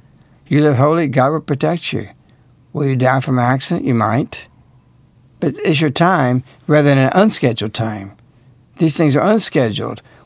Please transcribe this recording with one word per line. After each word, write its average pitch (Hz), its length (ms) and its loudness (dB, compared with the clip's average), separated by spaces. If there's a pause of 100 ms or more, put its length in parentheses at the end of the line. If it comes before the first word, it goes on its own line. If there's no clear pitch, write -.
(480)
You 143 140 2
live 147 160 4
holy, 151 320 2
God 139 240 0
will 156 80 -4
protect 156 500 -4
you. 101 160 -6 (640)
Will 139 140 -4
you 135 100 0
die 127 240 2
from 131 180 -2
an 123 60 2
accident? 135 420 -2
You 135 80 0
might. 113 540 -2 (920)
But 165 160 -2
it's 165 240 -2
your 156 80 2
time 135 560 0 (220)
rather 151 200 2
than 139 100 4
an 131 160 2
unscheduled 139 600 0
time. 104 400 -8 (640)
These 165 180 0
things 151 220 2
are 180 120 2
unscheduled 120 720 -2 (240)